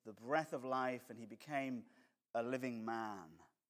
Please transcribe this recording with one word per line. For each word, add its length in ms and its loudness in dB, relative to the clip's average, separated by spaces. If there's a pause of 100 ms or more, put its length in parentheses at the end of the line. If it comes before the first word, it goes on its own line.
the 80 -8
breath 400 2
of 120 -2
life 460 0
and 80 -10
he 80 -10
became 580 -2 (500)
a 80 4
living 420 0
man. 540 -2 (300)